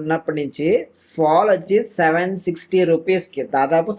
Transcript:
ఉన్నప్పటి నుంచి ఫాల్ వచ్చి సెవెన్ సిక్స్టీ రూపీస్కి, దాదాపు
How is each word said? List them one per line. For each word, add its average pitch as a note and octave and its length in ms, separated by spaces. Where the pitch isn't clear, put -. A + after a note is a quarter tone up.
ఉన్నప్పటి D#3 380
నుంచి D3 280
ఫాల్ E3 400
వచ్చి F#3 220
సెవెన్ E3+ 340
సిక్స్టీ F3 340
రూపీస్కి, E3+ 500
దాదాపు E3 440